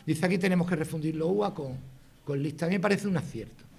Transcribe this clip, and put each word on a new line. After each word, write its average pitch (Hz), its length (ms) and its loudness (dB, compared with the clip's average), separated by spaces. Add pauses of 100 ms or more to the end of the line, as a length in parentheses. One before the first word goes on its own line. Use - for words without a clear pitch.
dice: 156 200 2
"Aquí 185 120 4
tenemos 180 300 4
que 180 80 0
refundir 156 400 -2
los 160 160 0
ua 208 220 2
con, 131 240 -6 (460)
con 139 180 -2
lista". 156 240 -4
A 170 40 2
mí 190 60 2
me 196 40 0
parece 196 280 2
un 185 100 2
acierto, - 460 -8 (160)